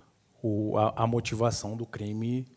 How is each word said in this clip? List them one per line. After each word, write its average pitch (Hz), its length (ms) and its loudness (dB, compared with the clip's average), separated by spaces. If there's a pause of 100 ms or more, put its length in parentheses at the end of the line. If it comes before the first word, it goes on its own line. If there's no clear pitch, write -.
(420)
O, 107 340 0
a, 110 280 4
a - 20 4
motivação 113 680 0
do 117 120 -6
crime 113 600 -4 (100)